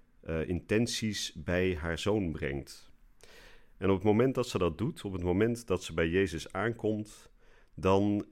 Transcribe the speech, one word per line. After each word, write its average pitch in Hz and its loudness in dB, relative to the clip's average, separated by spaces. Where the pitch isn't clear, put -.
eh, 80 -4
intenties 107 -2
bij 90 0
haar 82 -4
Zoon 101 0
brengt. 69 -8
En 95 -2
op 98 6
het 92 0
moment 113 6
dat 123 -2
ze 107 -4
dat 85 0
doet, - -4
op 98 -6
het 92 -6
moment 107 2
dat 92 -2
ze 82 -12
bij 85 2
Jezus 82 0
aankomt, 107 -4
dan 101 4